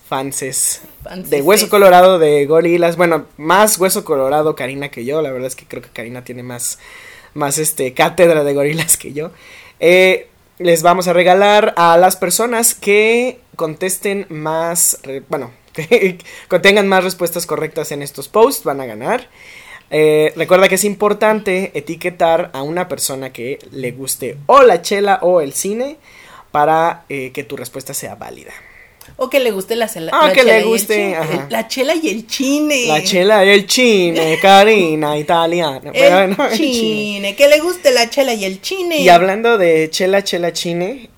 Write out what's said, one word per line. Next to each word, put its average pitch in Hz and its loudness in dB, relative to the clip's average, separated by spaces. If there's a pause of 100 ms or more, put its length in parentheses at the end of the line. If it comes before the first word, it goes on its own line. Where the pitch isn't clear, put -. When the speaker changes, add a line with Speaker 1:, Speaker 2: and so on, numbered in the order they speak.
Speaker 1:
fanses 135 -6 (220)
Speaker 2:
Fanses. 185 -10
Speaker 1:
de 143 0
Hueso 202 2
Colorado 185 6
de 147 4
Gorillaz, 170 2
bueno, 165 0 (120)
más 185 2
Hueso 185 -2
Colorado 147 0
Karina 139 -8
que 123 -14
yo, 151 -4
la 139 -6
verdad 131 -8
es - -10
que - -20
creo - -14
que - -20
Karina 120 -14
tiene 123 -16
más, 123 -10 (560)
más, 143 -4
este, 135 -4
cátedra 165 2
de 143 0
Gorillaz 151 -2
que - -14
yo, 156 -10 (480)
eh, 185 4 (320)
les 170 0
vamos 175 2
a 175 0
regalar 202 4
a 170 6
las 185 4
personas 226 -2
que 226 0 (160)
contesten 185 -6
más, 160 -4
re-, 135 -12
bueno, 131 -8 (120)
<laughs> - -20
que 180 0 (280)
contengan 196 2
más 190 2
respuestas 175 -6
correctas 151 -6
en 143 -10
estos 143 -14
posts, 262 2
van 139 -4
a 131 -10
ganar. 135 -8 (600)
Eh, 151 2
recuerda 180 2
que 190 0
es 196 -2
importante 208 -2
etiquetar 165 -2
a 131 -8
una 175 -6
persona 135 -10
que 127 -10 (120)
le 127 -10
guste 131 -10
o 269 4
la 185 4
chela 202 -2
o 180 2
el 143 -6
cine 247 -8 (540)
para, 160 0
eh, 131 -10
que 143 -10
tu 139 -14
respuesta 127 -14
sea 104 -12
válida. - -18 (680)
Speaker 2:
O 254 -4
que 285 0
le 233 -2
guste 196 -6
la 226 -4
cela-, 165 -10
Speaker 1:
Ah, 302 2
Speaker 2:
la 285 2
Speaker 1:
que 269 2
Speaker 2:
chela 226 6
Speaker 1:
le 220 4
Speaker 2:
y - -2
el 214 0
Speaker 1:
guste, 220 0
Speaker 2:
chine. 202 -2
Speaker 1:
ajá. 156 -4
Speaker 2:
El, 143 -12
la 226 -6
chela 269 -2
y 311 -4
el 220 -8
chine. 277 -2
Speaker 1:
La 151 0
chela 190 2
y 196 4
el 202 4
chine, 170 2
Speaker 2:
<laughs> - -6
Speaker 1:
Karina, 190 4
italiana. 165 -2
Speaker 2:
El 262 4 (260)
Speaker 1:
Bueno, 285 -2
<laughs> 214 -2
el 220 -4
Speaker 2:
chine. 294 -2
Speaker 1:
chine. 208 -4
Speaker 2:
Que 285 4
le 302 4
guste 339 -2
la 233 0
chela 269 -2
y 202 -6
el 190 -8
chine. 349 -4
Speaker 1:
Y 180 4
hablando 196 4
de 160 2
chela, 196 0
chela, 175 -4
chine, 185 -8